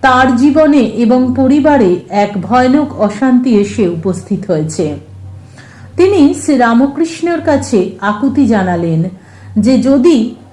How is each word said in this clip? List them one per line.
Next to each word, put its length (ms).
তার 360
জীবনে 420
এবং 580
পরিবারে 600
এক 340
ভয়ানক 580
অশান্তি 600
এসে 280
উপস্থিত 600
হয়েছে। 460
তিনি 380
শ্রীরামকৃষ্ণের 1040
কাছে 500
আকুতি 460
জানালেন 560
যে 200
যদি 560